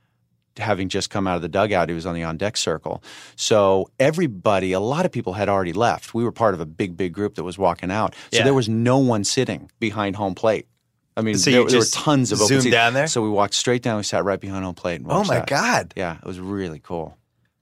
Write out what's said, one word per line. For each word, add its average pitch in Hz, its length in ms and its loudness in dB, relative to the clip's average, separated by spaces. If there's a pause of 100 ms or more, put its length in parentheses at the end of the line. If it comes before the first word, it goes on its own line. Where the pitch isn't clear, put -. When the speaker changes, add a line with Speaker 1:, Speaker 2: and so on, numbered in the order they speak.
(580)
Speaker 1:
having 98 320 -2
just 95 200 -4
come 101 160 -2
out 90 120 0
of 82 40 -4
the 87 80 -6
dugout. 95 400 0
He 87 60 -4
was 82 100 -8
on 90 80 -6
the 85 100 -6
on-deck 82 340 -4
circle. - 440 -4 (340)
So 95 540 4 (100)
everybody, 110 720 0
a 95 60 2
lot 143 260 0
of 175 60 0
people 117 220 -4
had 101 160 0
already 95 240 0
left. 101 400 0
We 117 100 -2
were 110 100 -2
part 104 200 2
of 82 60 -4
a 82 60 -4
big, 85 320 -6
big 90 160 -4
group 101 220 -4
that 82 80 -8
was 90 140 -10
walking 90 340 0
out. 104 220 -2 (180)
So 120 80 2
Speaker 2:
Yeah. 107 40 2
Speaker 1:
there 139 100 4
was 127 160 2
no 117 300 2
one 120 240 2
sitting 113 560 -2
behind 104 380 -4
home 98 180 -4
plate. 107 320 0 (480)
I 110 60 -4
mean, 107 160 0
Speaker 2:
So 98 140 2
Speaker 1:
there, 123 100 8
Speaker 2:
you - 80 4
Speaker 1:
there 123 100 6
were - 40 6
Speaker 2:
just - 100 0
Speaker 1:
tons 139 380 2
of 107 80 0
open 107 80 4
Speaker 2:
zoomed 131 160 4
Speaker 1:
seats. 120 100 4
Speaker 2:
down 117 200 4
there? 143 140 0
Speaker 1:
So 127 140 0
we 107 80 0
walked 101 240 0
straight 123 280 0
down. 113 160 -2
We 101 60 -4
sat 98 220 -2
right 95 140 0
behind 98 260 -8
home 90 100 -6
plate 87 260 -6
and - 80 -12
Speaker 2:
Oh 165 80 2
Speaker 1:
watched 196 120 0
Speaker 2:
my 123 60 2
Speaker 1:
that. 82 120 -2
Speaker 2:
God. 151 500 0
Speaker 1:
Yeah, 85 200 -6
it - 80 -20
was 92 140 -10
really 92 400 -6
cool. 80 380 -10 (440)